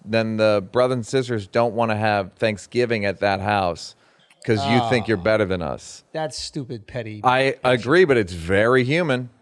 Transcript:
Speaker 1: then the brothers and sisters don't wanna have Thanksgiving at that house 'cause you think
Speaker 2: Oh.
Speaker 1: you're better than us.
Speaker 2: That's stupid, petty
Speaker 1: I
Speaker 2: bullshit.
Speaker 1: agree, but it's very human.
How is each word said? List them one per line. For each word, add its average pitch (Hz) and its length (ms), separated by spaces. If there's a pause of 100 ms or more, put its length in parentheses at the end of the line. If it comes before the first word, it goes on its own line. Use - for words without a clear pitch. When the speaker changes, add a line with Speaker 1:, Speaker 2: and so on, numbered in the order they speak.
Speaker 1:
then 110 320
the 104 340
brothers 127 240
and 117 100
sisters 120 420
don't 117 280
wanna 110 200
have 104 380
Thanksgiving 113 720
at 95 140
that 98 220
house 95 540 (500)
'cause 107 240
you 123 100 (100)
think 113 160
Speaker 2:
Oh. - 40
Speaker 1:
you're 107 80
better 107 280
than 90 160
us. - 420 (100)
Speaker 2:
That's 156 240
stupid, 123 500
petty 107 360
Speaker 1:
I 131 400
Speaker 2:
bullshit. 127 180
Speaker 1:
agree, 165 240
but 139 120
it's 92 160
very 107 500
human. 131 460 (120)